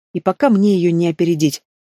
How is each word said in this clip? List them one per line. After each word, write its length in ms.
И 80
пока 300
мне 260
ее 140
не 180
опередить, 540